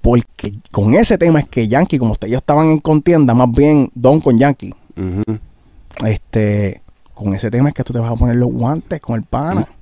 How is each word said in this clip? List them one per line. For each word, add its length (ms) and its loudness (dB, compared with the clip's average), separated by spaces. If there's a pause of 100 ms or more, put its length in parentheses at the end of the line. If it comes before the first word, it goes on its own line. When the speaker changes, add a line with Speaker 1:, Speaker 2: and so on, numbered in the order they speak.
Speaker 1:
Porque 520 0 (180)
con 240 0
ese 220 4
tema 240 2
es 60 -8
que 200 -4
Yankee, 320 0
como 140 0
ustedes 220 -6
estaban 340 0
en 100 2
contienda, 540 2
más 180 2
bien 420 2
Don 280 2
con 160 2
Yankee, 360 0 (240)
Speaker 2:
Ujú. 420 -6 (680)
Speaker 1:
este, 760 -2 (320)
con 200 -4
ese 180 -6
tema 180 0
es 60 -8
que 80 -6
tú 100 -8
te 60 -4
vas 120 -4
a 40 -4
poner 200 0
los 140 0
guantes 520 -4
con 140 -6
el 80 -6
pana. 440 -4 (140)